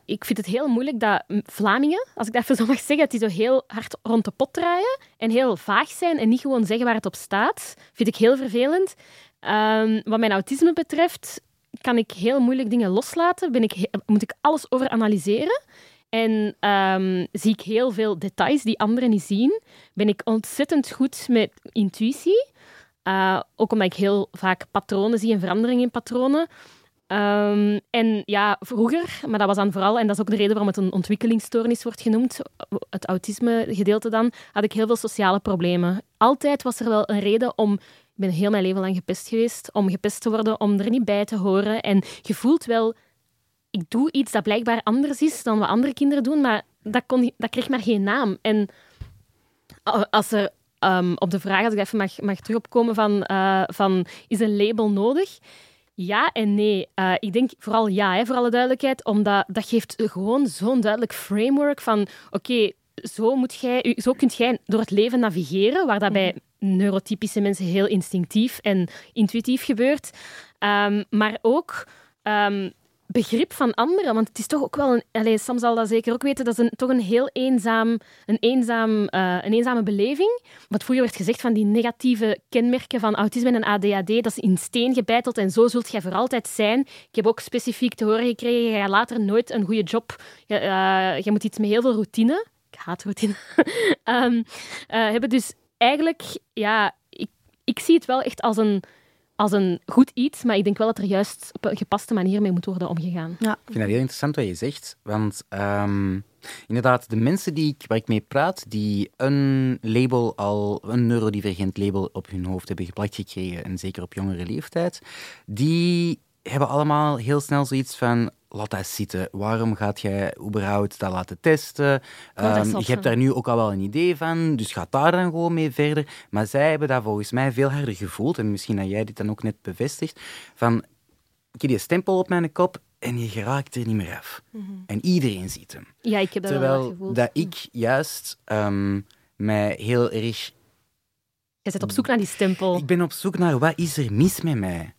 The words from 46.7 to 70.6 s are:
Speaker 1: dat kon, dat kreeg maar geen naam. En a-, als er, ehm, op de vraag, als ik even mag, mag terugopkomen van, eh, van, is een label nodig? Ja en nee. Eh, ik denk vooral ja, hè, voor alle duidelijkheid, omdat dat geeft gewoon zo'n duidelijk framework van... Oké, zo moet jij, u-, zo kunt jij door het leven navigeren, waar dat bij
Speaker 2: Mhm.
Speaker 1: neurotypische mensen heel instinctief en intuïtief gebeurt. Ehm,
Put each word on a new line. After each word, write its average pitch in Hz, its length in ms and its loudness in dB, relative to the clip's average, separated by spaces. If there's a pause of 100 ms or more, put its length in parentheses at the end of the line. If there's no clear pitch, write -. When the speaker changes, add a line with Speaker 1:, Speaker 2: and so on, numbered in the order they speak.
Speaker 1:
dat 214 240 -2
kon, 254 300 2
dat 226 120 -4
kreeg 254 200 -4
maar 254 120 -2
geen 202 220 2
naam. 208 380 0
En 214 260 2 (1200)
a-, 208 200 2
als - 220 2
er, 208 180 0 (300)
ehm, 180 360 2
op 185 160 -2
de 202 80 -2
vraag, 196 260 0
als 226 80 2
ik 208 60 0
even 196 180 -2
mag, 196 240 -4
mag 202 180 -2
terugopkomen 226 560 0
van, 208 280 2
eh, 190 420 2
van, 185 400 0 (220)
is 208 120 -2
een 214 180 2
label 214 320 2
nodig? 240 480 0 (580)
Ja 208 360 0
en 208 240 0
nee. 208 380 2
Eh, 185 260 2
ik 196 140 -6
denk 247 240 2
vooral 220 300 0
ja, 190 280 2
hè, 226 100 2
voor 254 100 -2
alle 240 140 2
duidelijkheid, 254 560 0
omdat 202 420 2
dat 202 200 -6
geeft - 260 -2 (120)
gewoon 226 420 0
zo'n 226 340 0
duidelijk 220 320 0
framework 277 680 0
van... 214 260 2 (220)
Oké, 226 420 0 (240)
zo 226 400 -2
moet 254 200 0
jij, 247 300 -2
u-, 233 160 0
zo 247 120 2
kunt 254 220 2
jij 240 300 2
door 220 140 2
het 226 120 -2
leven 233 280 2
navigeren, 202 680 0
waar 202 120 2
dat 202 140 2
bij 185 220 2 (240)
Speaker 2:
Mhm. 196 160 2
Speaker 1:
neurotypische 196 640 0
mensen 202 240 0
heel 196 220 2
instinctief 202 720 0
en 190 280 2 (260)
intuïtief 233 520 0
gebeurt. 262 440 0 (500)
Ehm, 208 500 2